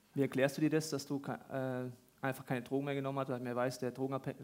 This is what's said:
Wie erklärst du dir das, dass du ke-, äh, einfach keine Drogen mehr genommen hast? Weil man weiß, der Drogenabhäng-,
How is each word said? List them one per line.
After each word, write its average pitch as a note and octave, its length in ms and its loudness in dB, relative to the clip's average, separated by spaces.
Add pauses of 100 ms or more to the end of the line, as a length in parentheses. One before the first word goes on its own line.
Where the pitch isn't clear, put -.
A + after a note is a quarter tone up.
(140)
Wie C#3 80 2
erklärst C3 360 4
du E3 40 -2
dir D3+ 80 6
das, D#3 200 2
dass C#3 180 -4
du C#3+ 120 -2
ke-, C#3 200 -6 (800)
äh, - 40 0
einfach C3 200 -2
keine B2+ 180 0
Drogen C3+ 220 0
mehr C#3+ 100 0
genommen C#3 240 0
hast? C3 100 0
Weil B2+ 100 0
man B2 160 -2
weiß, B2+ 240 2
der B2 140 0
Drogenabhäng-, C3+ 500 -2